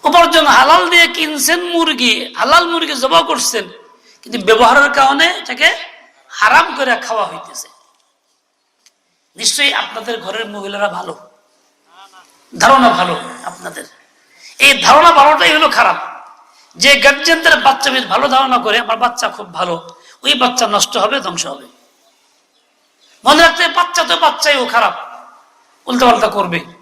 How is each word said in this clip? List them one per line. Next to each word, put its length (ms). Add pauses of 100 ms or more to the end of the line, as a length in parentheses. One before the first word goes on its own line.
উপার্জন 380 (120)
হালাল 260 (100)
দিয়ে 140 (100)
কিনছেন 420 (140)
মুরগি, 400 (260)
হালাল 320
মুরগি 320
জবাই 280
করছেন, 340 (560)
কিন্তু 160 (100)
ব্যবহারের 500
কারণে 280 (160)
এটাকে 280 (640)
হারাম 360 (100)
করে 140 (140)
খাওয়া 240
হইতেছে। 380 (1700)
নিশ্চয়ই 440
আপনাদের 340 (100)
ঘরের 280
মহিলারা 440
ভালো, 160 (1400)
ধারণা 440
ভালো 180 (340)
আপনাদের, 360 (800)
এই 60 (140)
ধারণা 340
ভালোটাই 360
হলো 120 (100)
খারাপ। 200 (800)
যে 140 (120)
গার্জিয়ানদের 520 (100)
বাচ্চা 280
বেশ 200
ভালো 200
ধারণা 320
করে, 200
আমার 180
বাচ্চা 220 (100)
খুব 120 (120)
ভালো, 160 (480)
ওই 180
বাচ্চা 240 (100)
নষ্ট 180 (100)
হবে, 220
ধ্বংস 180 (100)
হবে। 140 (1600)
মনে 220
রাখতে 160
হবে, 180
বাচ্চা 300
তো 60 (100)
বাচ্চাই, 360
ও 20 (100)
খারাপ, 220 (920)
উল্টাপাল্টা 500
করবে। 220 (220)